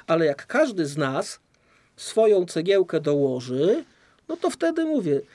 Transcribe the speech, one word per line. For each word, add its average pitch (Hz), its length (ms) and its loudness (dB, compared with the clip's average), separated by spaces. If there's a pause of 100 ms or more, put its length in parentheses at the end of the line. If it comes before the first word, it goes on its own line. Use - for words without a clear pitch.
Ale 165 180 2
jak 143 220 -2
każdy 240 380 0
z 143 120 -6
nas 143 420 -4 (560)
swoją 214 500 2
cegiełkę 170 560 0
dołoży, 143 840 0 (440)
no 330 100 -8
to - 120 -2
wtedy 330 360 -2
mówię, 180 360 0 (140)